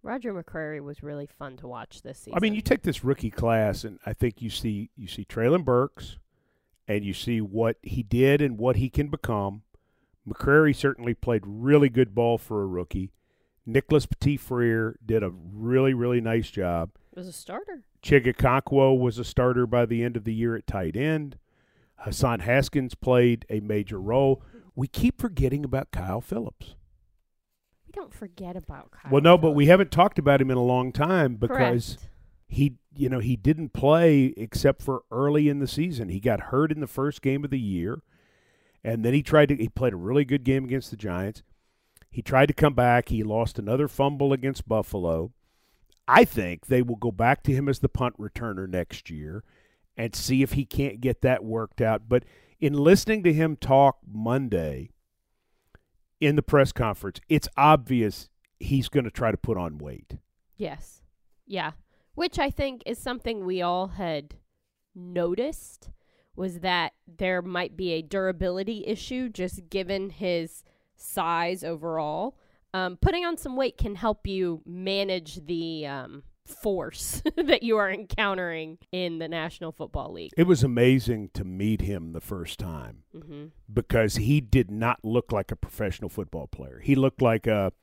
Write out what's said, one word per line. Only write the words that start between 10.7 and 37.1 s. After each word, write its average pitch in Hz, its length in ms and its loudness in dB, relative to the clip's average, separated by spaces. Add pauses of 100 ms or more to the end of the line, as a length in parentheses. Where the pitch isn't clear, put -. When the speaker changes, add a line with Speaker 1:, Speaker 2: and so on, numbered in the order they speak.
Speaker 2:
certainly 120 380 -2
played 110 320 -2
really 131 440 4
good 117 260 2
ball 117 220 2
for 107 260 -4
a 98 40 -2
rookie. 92 440 -6 (540)
Nicholas 139 400 2
Petit-Frere 120 1000 0
did 110 180 2
a 95 80 -2
really, 110 600 0
really 123 280 0
nice 113 300 0
job. 87 400 -2 (240)
Speaker 1:
Was 180 120 -14
a 180 60 -14
starter. 339 500 -12 (180)
Speaker 2:
Chig 135 240 4
Okonkwo 135 720 2
was 120 180 0
a 123 60 -6
starter 123 420 2
by 120 200 2
the 117 180 -2
end 120 140 -4
of 107 80 -8
the 110 80 -2
year 113 220 -2
at - 120 -10
tight 85 300 -4
end. 147 400 -2 (600)
Hassan 117 440 0
Haskins 131 540 0
played 123 540 4
a 107 120 -2
major 104 400 -4
role. 131 420 2 (320)
We 135 120 -4
keep - 340 -2
forgetting 147 420 -2
about 131 280 -4
Kyle 92 280 -4
Phillips. - 560 -10 (1120)
Speaker 1:
We - 60 -20
don't - 200 -14
forget 180 440 -12
about 143 340 -16
Kyle - 200 -8
Speaker 2:
Well, 139 100 6
no, 170 160 10
but 160 60 4
Speaker 1:
Phillips. 151 140 4
Speaker 2:
we 143 100 6
haven't 190 240 8
talked 185 280 4
about 139 220 6
him 131 100 2
in 127 60 2
a 123 60 2
long 127 280 2
time 151 440 2
because 120 640 0
Speaker 1:
Correct. - 120 -18 (380)
Speaker 2:
he, 139 260 0 (220)
you 139 120 -2
know, 127 120 -2
he 117 180 -2
didn't 151 340 0
play 147 640 6
except 113 460 0
for 131 300 -4
early 143 360 2
in 143 120 0
the 139 80 -2
season. 139 420 -4
He 90 100 -4
got 107 220 0
hurt 151 300 0
in 151 100 -4
the 135 60 -6
first 139 340 -4